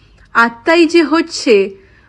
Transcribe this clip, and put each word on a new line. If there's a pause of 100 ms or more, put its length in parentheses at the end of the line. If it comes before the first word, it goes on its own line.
(320)
আত্মাই
যে
হচ্ছে (320)